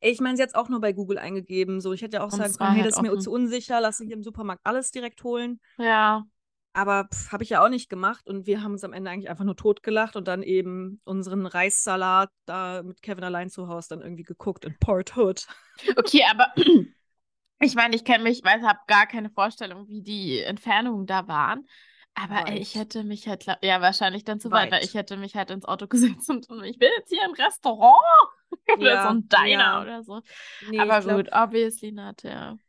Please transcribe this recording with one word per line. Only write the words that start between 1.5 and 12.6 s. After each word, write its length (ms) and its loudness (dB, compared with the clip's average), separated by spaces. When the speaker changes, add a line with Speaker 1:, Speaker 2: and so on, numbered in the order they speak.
Speaker 1:
So, 120 -6
ich 100 -8
hätte 160 -8
ja 60 -4
auch 60 -8
Speaker 2:
Und 0 -
Speaker 1:
sagen 100 -4
Speaker 2:
es 200 -2
war 40 -2
Speaker 1:
können, 100 4
"Hey, 80 4
Speaker 2:
halt 20 2
Speaker 1:
das 120 0
ist 60 0
mir 80 0
Speaker 2:
offen. 80 0
Speaker 1:
zu 140 -6
unsicher, 480 -2
lass 200 -2
uns 80 -12
hier 80 -10
im 60 -12
Supermarkt 420 -10
alles 280 -4
direkt 320 -12
holen." 360 -6
Speaker 2:
Ja. 460 2
Speaker 1:
Aber, 380 0
pf, 200 -12
hab 100 -6
ich 80 -10
ja 140 6
auch 40 6
nicht 200 -4
gemacht. 400 -6
Und 180 -8
wir 160 -2
haben 100 -6
uns 120 -10
am 80 -12
Ende 180 -10
eigentlich 200 -12
einfach 140 -8
nur 120 -2
totgelacht 600 0
und 120 -8
dann 140 -4
eben 640 -4
unseren 420 -4
Reissalat 840 0
da 380 -8